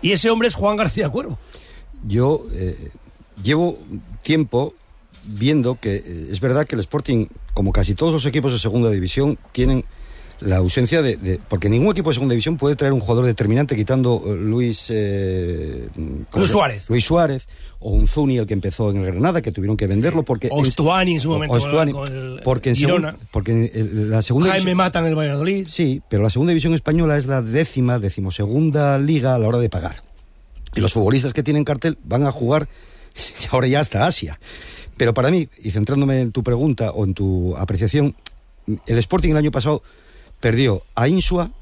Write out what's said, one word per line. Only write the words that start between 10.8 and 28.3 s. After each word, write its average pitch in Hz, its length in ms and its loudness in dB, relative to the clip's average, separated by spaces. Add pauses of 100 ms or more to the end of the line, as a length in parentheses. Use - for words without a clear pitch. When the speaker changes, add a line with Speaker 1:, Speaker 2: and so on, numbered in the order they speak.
Speaker 2:
de, 123 160 2
de, 92 220 -4 (100)
porque 101 220 0
ningún 127 220 4
equipo 165 180 0
de 135 40 2
segunda 131 180 0
división 123 260 0
puede 143 180 2
traer 139 160 2
un 131 80 2
jugador 117 240 2
determinante 120 520 2
quitando, 123 500 0
eh, 101 100 -2
Luis, 110 540 -2
eh, 92 1040 -4
¿cómo 73 400 -8
Speaker 1:
Luis 190 140 2
Speaker 2:
se-? - 40 2
Speaker 1:
Suárez. 135 380 0
Speaker 2:
Luis 117 140 2
Suárez, 156 440 2 (300)
o 110 120 -10
un - 180 6
Zuni, 135 280 2
el 110 100 0
que 101 60 -4
empezó 101 380 -2
en 98 80 0
el 95 80 -2
Granada, 143 340 0
que 113 120 -6
tuvieron 101 240 -2
que 104 100 -2
venderlo 139 380 0
porque 120 260 -2
Speaker 1:
O 143 80 -2
Speaker 2:
en 135 120 2
Speaker 1:
Stuani 175 440 2
en 156 60 -2
su 147 100 -2
Speaker 2:
o, 160 40 2
Speaker 1:
momento 147 200 0
Speaker 2:
o 120 60 4
Stuani, 151 320 2
Speaker 1:
con 139 220 -6
el 131 280 -10
Speaker 2:
porque 127 280 0
en 120 60 4
segun-, 147 200 4
Speaker 1:
Girona. 156 200 -2 (140)
Speaker 2:
porque 110 220 -2
en 113 200 2
el, 107 380 -2
la 113 100 2
segunda 139 280 2
Speaker 1:
Jaime 190 100 2 (140)
Speaker 2:
división 180 40 2
Speaker 1:
Mata 180 220 2
en 165 80 0
el 160 80 2
Valladolid. 156 560 -2
Speaker 2:
Sí, 147 400 0
pero 104 140 2
la 110 60 2
segunda 147 200 2
división 165 240 2
española 151 420 2
es 139 100 0
la 135 140 0
décima, 123 580 0
decimosegunda 131 1000 0